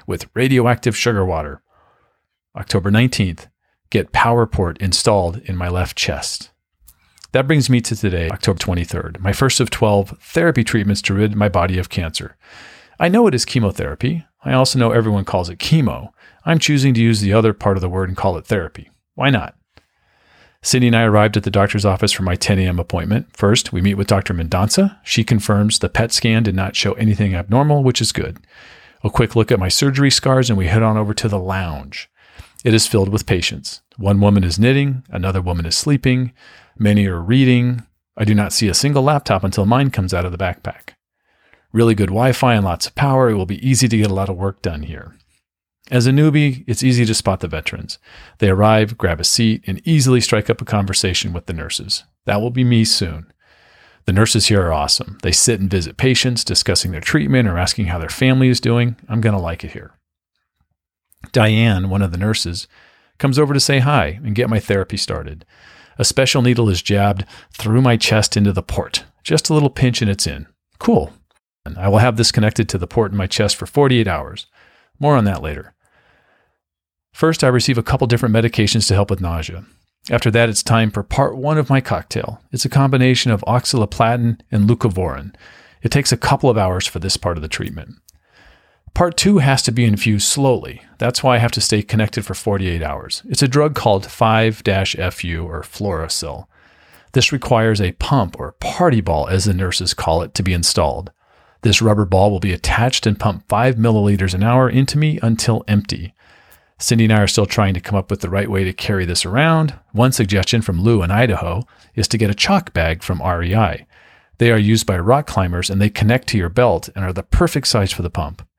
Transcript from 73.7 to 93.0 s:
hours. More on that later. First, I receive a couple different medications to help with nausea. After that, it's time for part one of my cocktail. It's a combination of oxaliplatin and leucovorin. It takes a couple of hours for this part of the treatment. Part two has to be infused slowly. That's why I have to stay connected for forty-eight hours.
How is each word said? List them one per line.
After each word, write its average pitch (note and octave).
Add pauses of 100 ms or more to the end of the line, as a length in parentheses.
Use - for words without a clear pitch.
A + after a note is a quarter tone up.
hours. F2 (540)
More C#3+
on A2+
that F#2+
later. D2 (1400)
First, D#3+
I C#3
receive B2+
a A2+
couple B2
different A2+
medications A2+
to -
help G2+
with F#2
nausea. E2 (420)
After A#2
that, A#2
it's G#2+
time A2+
for G2+
part C3+
one D3
of C#3
my C3+
cocktail. - (120)
It's B2+
a C3
combination B2+
of G2+
oxaliplatin A#2 (120)
and G#2
leucovorin. F2+ (480)
It A2+
takes C#3+
a A#2
couple -
of A#2
hours F#2
for -
this F#2
part F2
of D2+
the D#2
treatment. - (1000)
Part F3
two G3+
has C3+
to A#2+
be A#2+
infused G#2
slowly. C3+ (140)
That's A#2+
why B2+
I -
have A#2
to -
stay G#2
connected A2
for F#2+
forty-eight F#2
hours. C#2+